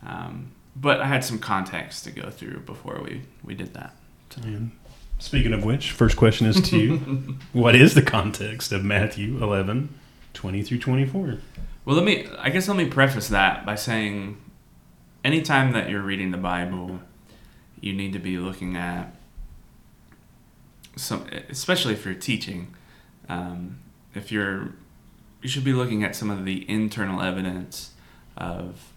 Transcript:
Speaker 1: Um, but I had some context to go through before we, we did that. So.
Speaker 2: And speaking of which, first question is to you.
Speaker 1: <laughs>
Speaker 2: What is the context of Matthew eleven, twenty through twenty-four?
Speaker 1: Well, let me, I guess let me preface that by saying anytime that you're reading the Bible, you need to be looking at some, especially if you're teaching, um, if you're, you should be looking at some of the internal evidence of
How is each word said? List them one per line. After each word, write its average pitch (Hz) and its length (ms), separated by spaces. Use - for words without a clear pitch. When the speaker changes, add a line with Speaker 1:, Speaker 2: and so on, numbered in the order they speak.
Speaker 1:
Um, - 460
but 139 260
I - 60
had 131 180
some 110 140
context 92 680
to - 60
go - 180
through - 320
before - 420
we, - 200
we - 120
did - 180
that. - 200
So. - 140
Speaker 2:
And 110 280
speaking 127 340
of 104 140
which, 123 260
first - 240
question 110 320
is 110 220
to - 80
you. 135 680
Speaker 1:
<laughs> - 100
Speaker 2:
What 120 220
is 147 180
the 139 100
context 107 680
of 98 140
Matthew 104 580
eleven, 104 500
twenty 98 300
through 120 160
twenty-four? 131 580
Speaker 1:
Well, 135 140
let 175 80
me, 202 200
I 127 140
guess 185 180
let 196 80
me 175 80
preface 135 440
that 98 360
by 104 100
saying 104 640
anytime 139 480
that 110 160
you're 101 140
reading 98 280
the 90 60
Bible, 90 640
you 101 100
need 98 220
to 98 60
be 90 180
looking 90 400
at 87 360
some, - 300
especially 139 440
if 104 120
you're 95 80
teaching, 95 600
um, 90 520
if - 180
you're, 98 420
you 127 80
should 131 140
be 135 100
looking 120 300
at - 120
some 104 140
of 95 160
the 95 240
internal 104 520
evidence 92 720
of 90 600